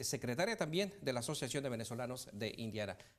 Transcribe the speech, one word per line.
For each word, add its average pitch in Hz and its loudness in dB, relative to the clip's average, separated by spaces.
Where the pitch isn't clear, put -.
secretaria 143 2
también 180 2
de 135 2
la 120 2
Asociación 143 0
de 139 2
Venezolanos 120 -2
de 104 -2
Indiana. 104 -2